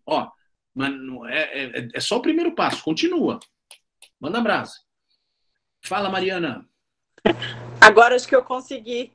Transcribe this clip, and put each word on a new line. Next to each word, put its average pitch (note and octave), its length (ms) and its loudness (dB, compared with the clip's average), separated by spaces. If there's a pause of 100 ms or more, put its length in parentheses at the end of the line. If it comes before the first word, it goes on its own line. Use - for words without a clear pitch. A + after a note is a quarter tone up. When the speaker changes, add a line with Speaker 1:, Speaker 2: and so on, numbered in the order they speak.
Speaker 1:
ó, C#3+ 240 -4 (440)
mas C3+ 180 -4
não C3 340 -14
é, C3 160 -4
é, B2+ 520 -8
é C#3 60 -8
só G3+ 180 -2
o B3+ 40 -4
primeiro E4 320 0
passo. - 300 -2
Continua. A3 560 -2 (800)
Manda E3+ 180 -6
abraço. F#3 440 -4 (1000)
Fala, G3 280 -4
Mariana. F#3 580 -4 (1120)
Speaker 2:
Agora A3+ 360 10
acho B3+ 120 -2
que - 80 2
eu B3+ 80 4
consegui. B3+ 720 -8